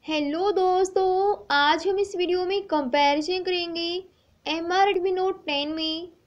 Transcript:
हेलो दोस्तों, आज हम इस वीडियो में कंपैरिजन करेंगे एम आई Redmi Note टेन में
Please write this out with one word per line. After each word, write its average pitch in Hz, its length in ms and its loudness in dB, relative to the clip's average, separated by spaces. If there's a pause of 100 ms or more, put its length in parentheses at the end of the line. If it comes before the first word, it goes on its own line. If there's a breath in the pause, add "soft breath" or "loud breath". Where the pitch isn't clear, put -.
हेलो 311 460 -2
दोस्तों, 381 960 2
आज 302 380 2
हम 392 120 0
इस 392 180 -2
वीडियो 359 280 0
में 392 220 -2
कंपैरिजन 294 760 2
करेंगे 339 460 -4 (560 soft breath)
एम 330 280 -4
आई 392 120 6
Redmi 381 260 0
Note 370 340 0
टेन 294 240 -2
में 320 400 -6 (160)